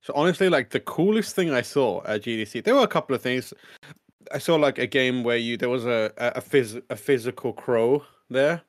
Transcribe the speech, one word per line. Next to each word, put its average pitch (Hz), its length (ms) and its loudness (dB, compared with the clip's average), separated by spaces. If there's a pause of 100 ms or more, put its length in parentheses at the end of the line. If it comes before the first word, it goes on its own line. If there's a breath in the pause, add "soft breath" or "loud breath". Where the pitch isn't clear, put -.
So - 120 -12
honestly, 180 320 2
like, 143 220 2
the 135 100 -2
coolest 208 520 0
thing 170 200 0
I 123 80 2
saw 117 420 0
at 107 200 -4
G 113 120 -4
D 110 80 -4
C, 107 160 -8
there 226 160 2
were 269 80 6
a - 40 2
couple - 280 -2
of 113 60 -4
things. 127 320 -4 (800 loud breath)
I 147 40 -6
saw, 165 200 2
like, 143 200 2
a 123 80 0
game 127 380 0
where 120 140 2
you, 117 180 -2
there 123 140 -2
was 123 160 -2
a, 113 320 0
a, 120 180 -2
a 123 60 -4
phys-, 120 480 0
a 117 80 -6
physical 123 560 -2
crow 123 500 2 (260 soft breath)
there 143 400 0